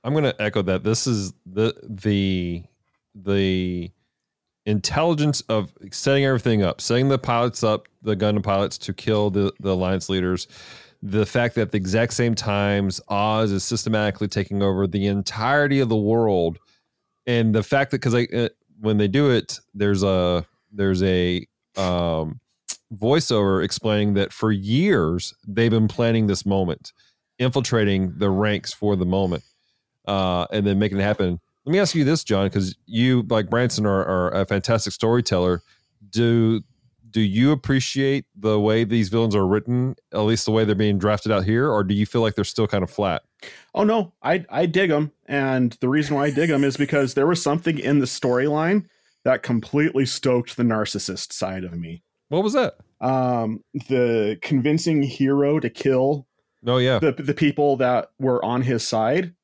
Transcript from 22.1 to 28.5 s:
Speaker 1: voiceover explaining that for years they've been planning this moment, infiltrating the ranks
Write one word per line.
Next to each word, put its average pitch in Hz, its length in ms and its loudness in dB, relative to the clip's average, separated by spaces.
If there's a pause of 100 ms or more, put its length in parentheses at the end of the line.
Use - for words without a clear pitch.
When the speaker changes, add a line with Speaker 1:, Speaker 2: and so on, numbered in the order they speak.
Speaker 1:
voiceover 104 680 2
explaining 104 500 0
that 98 180 0
for - 200 -2
years 101 800 0 (120)
they've 110 260 0
been 110 180 2
planning 113 380 0
this 95 180 -2
moment, 95 480 -2 (440)
infiltrating 110 800 0
the 98 120 0
ranks 101 440 -2